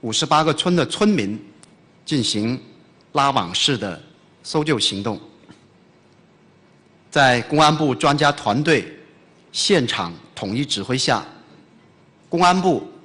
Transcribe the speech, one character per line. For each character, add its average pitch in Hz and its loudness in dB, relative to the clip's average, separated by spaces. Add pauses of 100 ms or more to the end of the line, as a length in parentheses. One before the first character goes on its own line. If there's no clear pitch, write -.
五 113 -6
十 151 -2
八 151 4
个 156 2
村 180 0
的 160 2
村 214 0
民 113 -2 (640)
进 139 -2
行 110 -2 (520)
拉 139 2
网 92 -2
式 131 0
的 90 -8 (400)
搜 151 -4
救 147 0
行 98 -4
动。 101 -4 (1900)
在 131 4
公 147 -2
安 156 6
部 147 0
专 143 2
家 143 2
团 123 -2
队 143 0 (540)
现 160 0
场 87 -6 (220)
统 101 -6
一 139 -2
指 98 -6
挥 123 -4
下， 123 0 (1040)
公 170 0
安 180 4
部 170 0 (180)